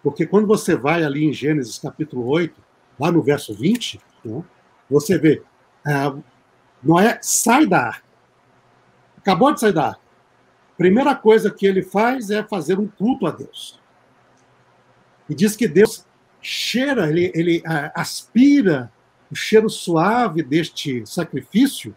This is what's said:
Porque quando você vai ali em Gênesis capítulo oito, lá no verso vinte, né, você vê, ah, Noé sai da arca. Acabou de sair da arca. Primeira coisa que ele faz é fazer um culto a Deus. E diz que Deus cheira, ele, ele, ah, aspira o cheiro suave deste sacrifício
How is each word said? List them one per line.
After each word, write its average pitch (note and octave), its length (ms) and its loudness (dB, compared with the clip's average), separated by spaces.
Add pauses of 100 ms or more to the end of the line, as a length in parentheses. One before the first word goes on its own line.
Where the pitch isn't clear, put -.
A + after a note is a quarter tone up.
Porque D3+ 240 -2
quando G#3 200 2
você G3 300 0
vai D#3 260 0
ali D3 220 -2
em D3 80 0
Gênesis C3 460 -4
capítulo C#3+ 480 -10
oito, D#3 360 -4 (360)
lá D#3 120 0
no E3 120 2
verso C#3 300 -2
vinte, C3+ 480 -4 (240)
né, A#2+ 200 -10 (440)
você D3 300 0
vê, C#3+ 240 2 (420)
ah, C#3 300 -2 (680)
Noé F#3 400 4
sai B3 440 2
da D3+ 220 2
arca. - 180 -14 (1080)
Acabou G#3 360 2
de - 80 -6
sair G#3+ 120 2
da C#3+ 160 0
arca. G2+ 120 -10 (760)
Primeira A#3 380 2
coisa A3 360 4
que - 160 -4
ele F#3+ 160 2
faz A3+ 480 -2
é G#3+ 140 -2
fazer F#3+ 340 -4
um G#3 80 -2
culto G3 400 -4
a D3 60 -2
Deus. - 480 -18 (1500)
E D3 60 -8
diz G#3 220 0
que A#3 100 -2
Deus F3+ 400 2 (340)
cheira, B3 680 -2
ele, F3 240 0
ele, E3 320 0
ah, D#3 300 -4
aspira G3 960 2 (360)
o - 60 -14
cheiro A3 340 2
suave F#3 720 0
deste C3+ 640 -4
sacrifício D#3 920 -4